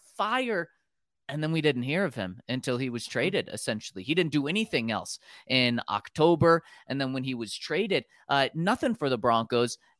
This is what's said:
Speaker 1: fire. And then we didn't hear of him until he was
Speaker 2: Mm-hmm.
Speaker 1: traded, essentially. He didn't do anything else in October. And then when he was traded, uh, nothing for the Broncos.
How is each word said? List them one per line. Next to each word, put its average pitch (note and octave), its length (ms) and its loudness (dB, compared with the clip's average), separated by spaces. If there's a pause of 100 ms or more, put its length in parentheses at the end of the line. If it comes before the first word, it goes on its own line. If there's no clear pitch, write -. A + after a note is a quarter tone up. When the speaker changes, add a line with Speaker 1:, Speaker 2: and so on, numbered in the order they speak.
(160)
Speaker 1:
fire. G#3+ 520 -2 (600)
And D3+ 140 -6
then D#3 80 0
we E3 100 0
didn't C#3+ 220 2
hear D3+ 220 0
of D3 100 -4
him F#2+ 340 -6
until B2 300 -2
he C3 120 -4
was A#2 120 -6
Speaker 2:
Mm-hmm. - 100 -12
Speaker 1:
traded, C#3+ 400 -2
essentially. G#2+ 520 -6
He C3+ 100 -2
didn't E3+ 180 2
do C#3+ 140 2
anything C#3+ 460 -2
else F#2+ 260 -6 (300)
in B2 400 2
October. E3 720 4 (240)
And C#3 140 -4
then C3 120 -2
when C3 120 -4
he C3 100 -4
was A#2 220 -6
traded, F3 480 -2 (240)
uh, C#3 260 2
nothing G#3+ 400 0
for D3 140 -2
the B2+ 100 2
Broncos. A#2 600 2 (220)